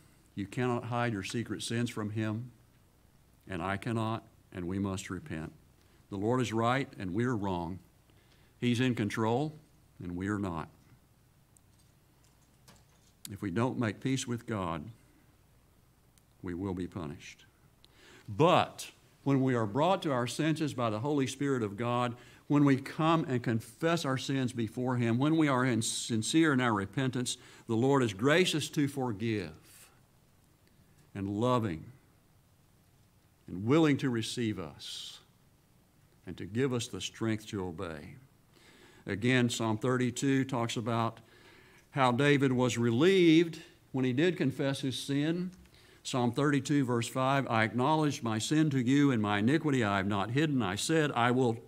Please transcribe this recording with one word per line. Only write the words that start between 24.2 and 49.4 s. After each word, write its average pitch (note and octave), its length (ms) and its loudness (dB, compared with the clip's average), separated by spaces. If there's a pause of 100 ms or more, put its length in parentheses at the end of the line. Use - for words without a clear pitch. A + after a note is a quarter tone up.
before B2 440 -4
Him, A#2 220 2
when D#3 180 2
we D#3 120 4
are B2+ 140 2
in, A#2+ 200 2
sincere C3+ 720 2
in B2+ 60 2
our B2 120 4
repentance, B2 640 -2 (300)
the A2+ 80 -2
Lord C3+ 280 4
is G#2+ 120 0
gracious D3+ 560 2
to C#3+ 180 0
forgive A2 640 -4 (1600)
and G2 140 -6
loving A2 560 0 (1600)
and F2+ 200 -8
willing D3 320 4
to C3+ 100 -2
receive A2+ 500 -2
us - 600 -12 (1080)
and F2 120 -10
to F#2+ 80 -10
give B2 260 -2
us A#2 160 -4
the F#2 140 -10
strength A2 460 -4
to G2 140 -6
obey. E2+ 520 -10 (920)
Again, A#2+ 440 2
Psalm A2+ 260 -2
thirty-two B2+ 720 0
talks A#2 320 -4
about A#2 420 -2 (720)
how C3 200 4
David C#3 420 4
was B2 260 2
relieved E3 840 6 (320)
when C3 140 0
he B2 80 0
did D#3+ 240 2
confess C3+ 420 0
his C3 180 -4
sin. E3 520 -2 (520)
Psalm A#2+ 300 0
thirty-two, C#3+ 520 2
verse A#2 240 0
five, C3 400 0
"I A2 160 4
acknowledged C#3 580 2
my A2 160 0
sin D#3 320 2
to C3+ 80 2
you, C#3 320 4
and A2+ 120 2
my G#2 160 2
iniquity C3+ 440 2